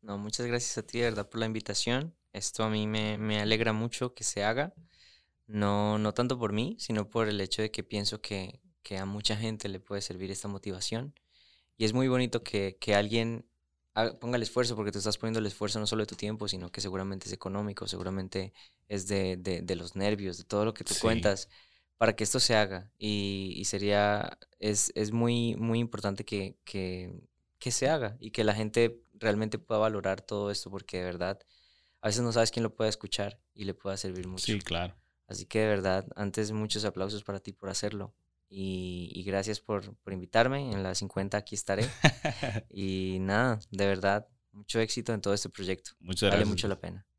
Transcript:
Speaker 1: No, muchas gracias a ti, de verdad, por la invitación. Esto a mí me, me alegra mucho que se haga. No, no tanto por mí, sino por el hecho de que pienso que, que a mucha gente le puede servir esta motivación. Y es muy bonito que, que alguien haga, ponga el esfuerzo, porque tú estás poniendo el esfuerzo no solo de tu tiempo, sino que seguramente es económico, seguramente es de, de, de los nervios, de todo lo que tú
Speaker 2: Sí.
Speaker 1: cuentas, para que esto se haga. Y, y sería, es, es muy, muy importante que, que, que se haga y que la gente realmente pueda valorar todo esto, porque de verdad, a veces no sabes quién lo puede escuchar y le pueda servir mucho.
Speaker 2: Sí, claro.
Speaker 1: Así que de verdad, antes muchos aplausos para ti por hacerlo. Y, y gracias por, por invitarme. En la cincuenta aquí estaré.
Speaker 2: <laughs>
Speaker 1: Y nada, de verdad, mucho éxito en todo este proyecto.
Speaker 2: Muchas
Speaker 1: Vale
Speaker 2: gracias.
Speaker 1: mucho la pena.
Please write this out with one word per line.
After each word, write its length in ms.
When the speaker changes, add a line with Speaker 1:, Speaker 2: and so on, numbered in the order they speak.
Speaker 1:
No, 180
muchas 280
gracias 320
a 80
ti, 120
de 60
verdad, 240
por 100
la 80
invitación. 680
Esto 320
a 60
mí 180
me, 300
me 220
alegra 320
mucho 420
que 100
se 180
haga. 320
No, 520
no 160
tanto 240
por 140
mí, 280
sino 300
por 180
el 120
hecho 220
de 80
que 140
pienso 360
que, 400
que 160
a 60
mucha 320
gente 320
le 120
puede 220
servir 300
esta 160
motivación. 680
Y 80
es 80
muy 160
bonito 340
que, 380
que 140
alguien 520
haga, 240
ponga 180
el 60
esfuerzo, 340
porque 160
tú 60
estás 200
poniendo 220
el 60
esfuerzo 320
no 80
solo 160
de 60
tu 80
tiempo, 320
sino 240
que 80
seguramente 460
es 60
económico, 540
seguramente 680
es 200
de, 280
de, 260
de 140
los 180
nervios, 420
de 80
todo 200
lo 100
que 100
tú 100
Speaker 2:
Sí. 60
Speaker 1:
cuentas, 480
para 200
que 80
esto 160
se 160
haga. 420
Y, 580
y 100
sería, 680
es, 380
es 160
muy, 440
muy 220
importante 460
que, 400
que, 500
que 100
se 180
haga 300
y 140
que 100
la 120
gente 440
realmente 440
pueda 220
valorar 400
todo 300
esto, 200
porque 280
de 60
verdad, 340
a 80
veces 140
no 100
sabes 180
quién 140
lo 100
puede 160
escuchar 500
y 100
le 100
pueda 220
servir 300
mucho. 200
Speaker 2:
Sí, 120
claro. 380
Speaker 1:
Así 180
que 140
de 80
verdad, 360
antes 340
muchos 340
aplausos 380
para 160
ti 140
por 180
hacerlo. 420
Y, 680
y 80
gracias 380
por, 380
por 140
invitarme. 600
En 100
la 140
cincuenta 420
aquí 160
estaré. 340
Speaker 2:
<laughs> 800
Speaker 1:
Y 520
nada, 400
de 160
verdad, 400
mucho 300
éxito 340
en 60
todo 140
este 140
proyecto. 520
Speaker 2:
Muchas 300
Speaker 1:
Vale 80
Speaker 2:
gracias. 100
Speaker 1:
mucho 200
la 120
pena. 260